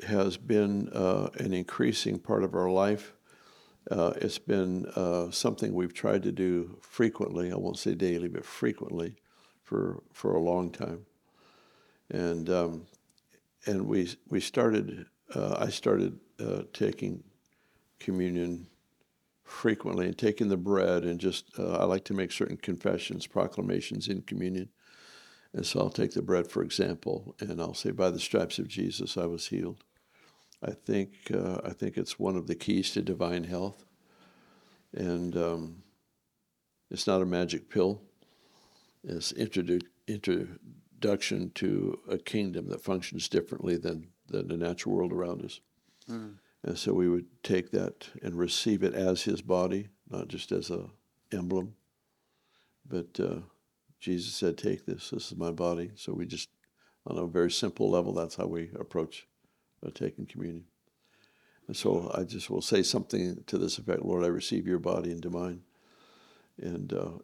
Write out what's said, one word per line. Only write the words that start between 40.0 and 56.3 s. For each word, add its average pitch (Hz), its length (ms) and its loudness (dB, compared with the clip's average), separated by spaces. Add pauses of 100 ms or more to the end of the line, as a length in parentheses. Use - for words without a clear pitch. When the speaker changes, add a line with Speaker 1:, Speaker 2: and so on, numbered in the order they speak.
Speaker 1:
introduction 98 1400 -2
to 95 580 0
a 98 100 0
kingdom 95 500 -2
that 95 140 -6
functions 92 460 -2
differently - 480 0
than, 82 320 -4 (180)
than 98 220 -2
the 85 80 -2
natural 85 400 0
world 90 160 2
around 87 320 -2
us. - 160 -12 (500)
Speaker 2:
Mm. 107 280 -10 (260)
Speaker 1:
And - 140 -2
so 98 160 2
we 90 160 6
would 87 160 2 (160)
take 92 300 0
that - 360 -2 (140)
and 87 120 -4
receive 90 480 2
it 95 120 4
as 92 280 2
his 101 200 0
body, 92 480 2 (180)
not 95 200 -6
just - 220 -8
as 92 200 -2
a 92 200 -6 (400)
emblem, 92 460 -2 (1120)
but, 87 320 -6
uh, 85 200 -2 (640)
Jesus 90 300 -2
said, 85 240 0
"Take 98 260 -2
this, - 240 -8
this - 240 -8
is - 60 -10
my 85 120 -2
body." 87 440 -2
So - 180 -8
we 90 140 -4
just, - 240 -10 (560)